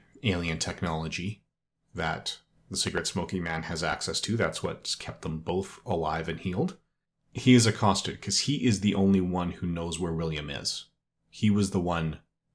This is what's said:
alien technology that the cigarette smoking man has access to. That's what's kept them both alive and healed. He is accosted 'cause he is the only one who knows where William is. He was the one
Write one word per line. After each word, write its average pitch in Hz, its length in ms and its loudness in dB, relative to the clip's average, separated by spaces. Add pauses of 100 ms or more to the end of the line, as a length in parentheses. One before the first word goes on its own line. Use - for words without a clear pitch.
(240)
alien 85 360 0
technology 87 840 -6 (500)
that 80 440 -4 (340)
the 95 60 -6
cigarette 87 280 -2
smoking 90 380 -2
man 82 200 -4
has 82 200 -6
access - 380 -2
to. 110 160 0
That's 85 260 -2
what's - 320 -6
kept - 280 -12
them 80 160 -4
both 87 460 -4
alive 82 440 -2
and 80 100 -6
healed. 104 380 -2 (560)
He 127 200 6
is 113 120 10
accosted 104 560 2
'cause - 180 -2
he 139 260 0
is 104 140 4
the 101 160 4
only 98 240 6
one 90 320 0
who 87 160 -6
knows 85 320 -4
where 85 140 -2
William 78 360 -2
is. - 360 -6 (440)
He 107 200 2
was 101 220 4
the 95 100 0
one 82 380 -2 (360)